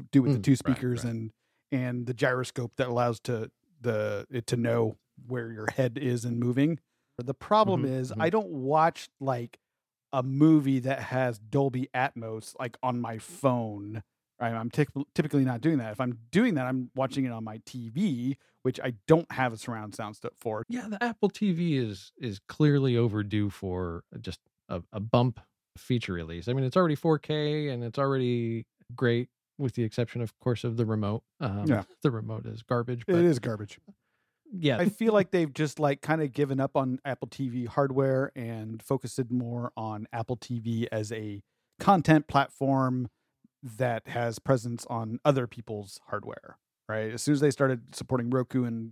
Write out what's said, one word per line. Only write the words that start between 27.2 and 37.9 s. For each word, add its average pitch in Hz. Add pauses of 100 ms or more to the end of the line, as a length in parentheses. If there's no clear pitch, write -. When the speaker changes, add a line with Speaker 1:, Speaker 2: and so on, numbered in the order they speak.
Speaker 2:
and 120
it's 113
already 123 (280)
great, 120 (280)
with 131
the 123
exception, 117
of -
course, 120
of 117
the 117
remote. 107 (160)
Um, 104
Speaker 1:
Yeah. 113
Speaker 2:
<laughs> -
the 143
remote 110
is 113
garbage, 120
Speaker 1:
It 180
Speaker 2:
but 175
Speaker 1:
is 147
garbage. 107 (760)
Speaker 2:
yeah. 156
Speaker 1:
I 180
feel 226
like 202
they've 165
just, 151
like, 143
kinda 156
given 135
up 135
on 131
Apple 127
T 131
V 120
hardware 135